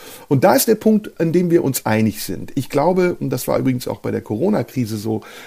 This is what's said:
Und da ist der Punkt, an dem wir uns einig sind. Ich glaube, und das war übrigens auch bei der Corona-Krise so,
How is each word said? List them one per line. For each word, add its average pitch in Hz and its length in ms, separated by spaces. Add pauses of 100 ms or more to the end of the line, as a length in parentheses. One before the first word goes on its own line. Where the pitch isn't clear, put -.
(280)
Und 139 160
da 208 100
ist 262 140
der 220 60
Punkt, 214 440
an 165 140
dem 175 180
wir 165 140
uns 135 220
einig 110 360
sind. - 320
Ich 131 140
glaube, 180 500
und 139 120
das 131 180
war - 100
übrigens 131 300
auch 110 120
bei 113 100
der 107 100
Corona-Krise 117 800
so, 107 240 (240)